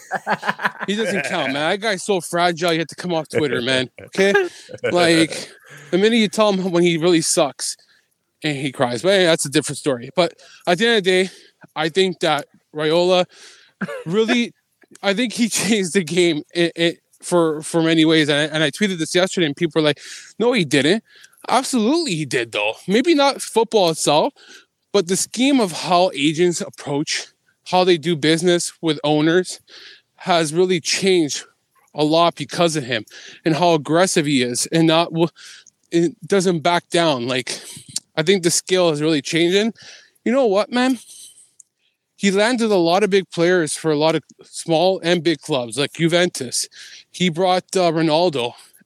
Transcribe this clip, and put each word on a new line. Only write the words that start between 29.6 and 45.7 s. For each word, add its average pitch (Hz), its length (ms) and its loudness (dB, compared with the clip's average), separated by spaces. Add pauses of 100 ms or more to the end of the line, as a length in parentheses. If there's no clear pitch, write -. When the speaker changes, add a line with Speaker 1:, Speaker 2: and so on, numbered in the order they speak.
Speaker 1:
has 165 320 0
really 185 280 2
changed 180 640 0 (480)
a 147 100 0
lot 160 320 2
because 156 400 -2
of 147 80 -4
him 113 220 -4 (400)
and 160 100 2
how 170 200 4
aggressive 160 500 2
he 143 160 2
is 123 300 -2
and 165 160 4
not 160 240 2
w-, 165 160 0 (640)
it 170 360 0
doesn't 185 340 2
back 175 280 0
down. 151 380 0
Like, 131 340 -6 (540)
I 160 80 -2
think 185 200 2
the 175 80 2
scale 180 380 0
is 147 120 -2
really 151 200 0
changing. 185 520 0 (520)
You 220 80 0
know 262 140 2
what, 196 240 0
man? 247 260 0 (1200)
He 196 140 0
landed 220 400 0
a 202 40 2
lot 175 280 2
of 190 80 0
big 190 180 0
players 170 480 0
for 160 140 -4
a 151 40 0
lot 156 200 2
of 160 80 -4 (200)
small 170 600 -2
and 170 200 0
big 160 160 0
clubs 123 380 -6